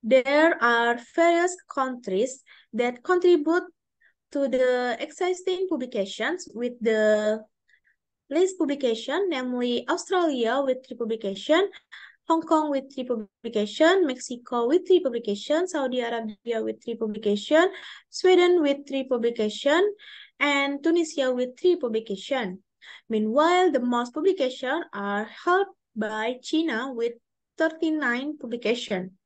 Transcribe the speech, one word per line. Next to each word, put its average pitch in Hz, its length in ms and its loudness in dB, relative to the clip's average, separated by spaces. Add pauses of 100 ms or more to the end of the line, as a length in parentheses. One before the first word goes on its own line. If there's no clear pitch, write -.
there 269 580 4
are 233 380 2 (160)
various 339 400 4 (180)
countries 247 720 -4 (300)
that 247 300 -4
contribute 359 600 4 (680)
to 277 180 -2
the 247 500 0
existing 370 720 -4
publications 247 840 -4
with 240 280 -6
the 214 600 2 (880)
least 359 280 0
publication, 277 720 -2
namely 247 580 -2
Australia 294 760 0
with 254 200 0
three 247 120 -14
publication, 226 720 0 (580)
Hong 330 140 2
Kong 311 300 0
with 277 220 -4
three 254 120 -6
publication, 240 1000 0
Mexico 247 600 -4
with 349 200 2
three 359 120 6
publication, 240 680 -2
Saudi 262 340 -2
Arabia 226 640 -6
with 220 200 -8
three 233 120 -6
publication, 220 760 0 (380)
Sweden 359 540 4
with 277 240 -2
three 269 160 -4
publication, 247 880 0 (460)
and 277 440 0
Tunisia 311 480 0
with 247 260 -4
three 359 180 4
publication. 220 880 -4 (440)
Meanwhile, 294 640 4
the 269 80 2
most 240 340 -2
publication 302 760 -2
are 202 340 -4
held 370 420 0 (280)
by 220 460 -4
China 277 520 -2
with 233 200 -4 (440)
thirty-nine 302 800 -2
publication. 220 720 -4 (140)